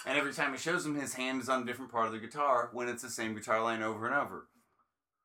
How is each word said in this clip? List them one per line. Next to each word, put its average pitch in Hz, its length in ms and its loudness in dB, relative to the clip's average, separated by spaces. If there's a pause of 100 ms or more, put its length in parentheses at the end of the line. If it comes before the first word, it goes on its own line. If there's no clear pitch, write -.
and 135 100 0
every 143 160 0
time 139 220 0
it 127 60 -6
shows 156 260 0
him, 151 80 0
his 139 180 -2
hand 131 300 -2
is 123 80 0
on 127 100 2
a 117 60 -4
different 123 260 -6
part 113 140 2
of 107 60 -2
the 110 60 -4
guitar 123 540 2
when 120 160 -2
it's 120 140 -4
the 123 80 -10
same 113 240 -2
guitar 110 260 2
line 113 220 2
over 110 240 -2
and 131 80 2
over? 101 340 -2 (760)